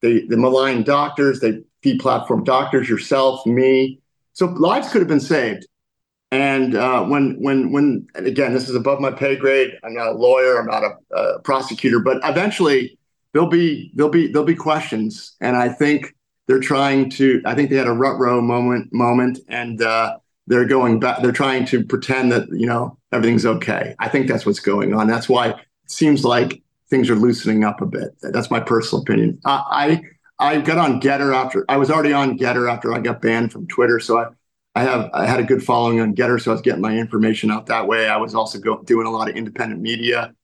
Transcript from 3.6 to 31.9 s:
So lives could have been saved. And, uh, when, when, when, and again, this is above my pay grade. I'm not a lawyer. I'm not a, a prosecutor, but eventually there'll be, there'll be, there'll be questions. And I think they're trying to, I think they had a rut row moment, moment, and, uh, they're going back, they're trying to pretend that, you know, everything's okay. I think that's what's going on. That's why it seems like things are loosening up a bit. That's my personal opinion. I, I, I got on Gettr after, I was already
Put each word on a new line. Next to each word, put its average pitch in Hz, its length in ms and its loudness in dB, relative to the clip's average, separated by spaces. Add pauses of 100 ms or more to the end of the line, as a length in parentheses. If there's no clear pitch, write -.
So 185 140 0
lives 175 420 0
could 214 120 2
have 170 60 0
been 147 120 2
saved. 123 480 -2 (640)
And, 135 440 0
uh, 123 300 0
when, 139 340 0
when, 135 320 0
when, 139 440 0
and 92 120 -8
again, 131 260 0
this 127 140 -2
is 127 80 -6
above 135 240 0
my 139 120 -2
pay 139 240 -2
grade. 135 360 2 (120)
I'm 113 100 -12
not 117 140 -4
a 110 100 -4
lawyer. 127 420 4
I'm 113 60 -4
not 110 180 -2
a, - 320 -6
a - 240 -2
prosecutor, 131 600 0
but 127 240 0
eventually 156 720 0 (340)
there'll 160 160 2
be, 170 460 0
there'll 147 180 2
be, 165 160 4
there'll 151 180 0
be 165 100 2
questions. 110 840 -4
And 123 160 -2
I 123 140 2
think 147 460 0 (320)
they're 131 120 4
trying 135 520 0
to, 131 340 2
I 113 100 -2
think 139 140 0
they 139 80 2
had 127 100 2
a 120 60 0
rut 127 260 0
row 123 220 2
moment, 120 500 0
moment, 123 560 2
and, 117 340 -6
uh, 113 360 0 (300)
they're 123 180 4
going 123 340 2
back, 123 220 -2
they're 123 100 2
trying 131 340 0
to 117 180 0
pretend 127 480 0
that, 117 200 0
you 107 160 -2
know, 120 300 -4 (140)
everything's 117 340 2
okay. 104 540 -2
I 117 100 -6
think 131 180 0
that's 117 180 -2
what's 104 140 0
going 101 340 0
on. 107 140 2
That's 117 220 -2
why 123 200 2
it - 60 -6 (320)
seems 143 360 2
like 120 380 0 (280)
things 127 200 2
are 117 60 4
loosening 110 480 2
up 104 180 -2
a - 40 -4
bit. - 240 -6 (120)
That's - 300 -6
my 117 80 0
personal 113 420 -2
opinion. 113 440 0
I, 143 560 0 (380)
I, 151 180 2
I 147 40 0
got 160 160 0
on 147 240 0
Gettr 139 320 0
after, 127 340 -2
I 139 100 2
was 139 120 2
already 151 240 2